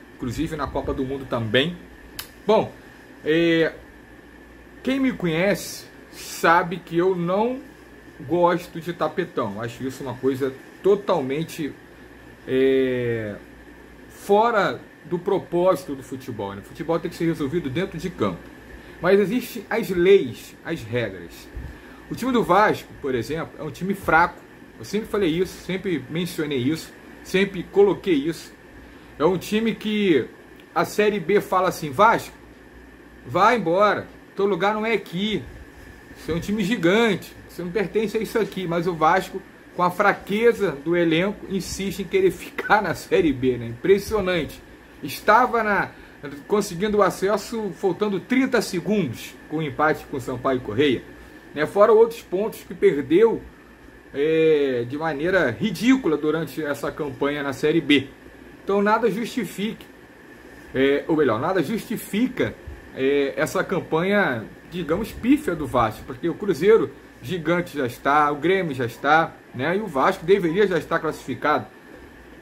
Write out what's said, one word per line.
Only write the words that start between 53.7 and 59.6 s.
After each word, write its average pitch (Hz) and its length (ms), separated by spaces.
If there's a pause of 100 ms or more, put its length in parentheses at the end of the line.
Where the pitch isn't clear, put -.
é, 143 720
de 139 120
maneira 160 600
ridícula 202 600
durante 156 440
essa 143 300
campanha 143 500
na 139 120
Série 156 260
B. 139 280 (540)
Então 202 200
nada 220 280
justifique, 208 760 (880)